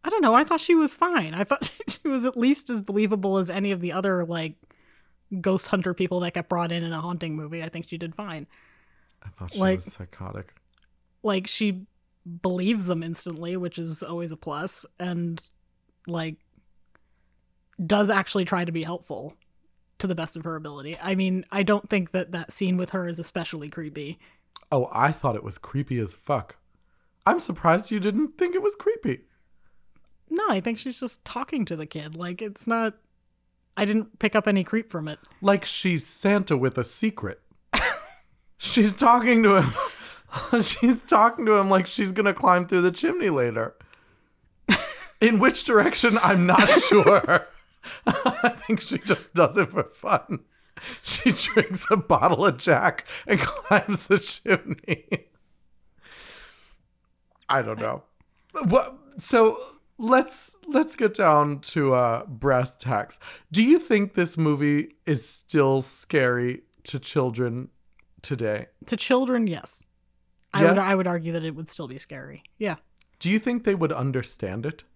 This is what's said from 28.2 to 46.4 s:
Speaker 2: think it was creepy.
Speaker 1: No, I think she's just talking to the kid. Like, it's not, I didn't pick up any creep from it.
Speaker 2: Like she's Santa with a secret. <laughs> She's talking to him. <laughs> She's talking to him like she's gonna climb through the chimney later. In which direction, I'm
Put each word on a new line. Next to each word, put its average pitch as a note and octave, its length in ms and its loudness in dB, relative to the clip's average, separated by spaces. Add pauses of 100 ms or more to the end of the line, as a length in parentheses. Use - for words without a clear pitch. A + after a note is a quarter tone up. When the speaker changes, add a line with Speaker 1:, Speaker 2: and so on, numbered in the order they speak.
Speaker 2:
think F4+ 160 -2
it F#4+ 80 -2
was G#4 140 -2
creepy. G#4+ 460 -4 (1040)
Speaker 1:
No, F4+ 200 -2
I G3+ 120 0
think A3+ 180 -6
she's B3+ 220 -10
just - 240 -12
talking B3 420 -6
to E3 100 -8
the D#3 100 -10
kid. D#3 280 -12
Like, F3 280 -8
it's G#3 240 -10
not, A3+ 280 -2 (840)
I G#3 80 0
didn't G#3+ 340 -2
pick A3 160 -2
up G#3+ 140 2
any F#3+ 160 2
creep A3+ 260 -4
from D#3 180 -8
it. D3+ 100 -12 (220)
Speaker 2:
Like G3 240 2
she's F3 420 -2
Santa G3 500 0
with B2 220 0
a A#2+ 60 -2
secret. - 560 -4 (320)
<laughs> - 80 0 (800)
She's G#3 360 2
talking A#3 480 6
to G3 200 8
him. B2 100 0 (440)
<laughs> - 460 -2
She's A#3+ 400 2
talking A#3 440 4
to G#3+ 80 6
him G3 140 4
like F#3+ 180 4
she's G3 260 -2
gonna G3+ 200 2
climb F3+ 320 4
through F3+ 180 2
the F3+ 80 4
chimney E4 380 -2
later. A#2+ 460 0 (1500)
In A3 180 6
which - 260 4
direction, A3 580 4
I'm F3+ 240 4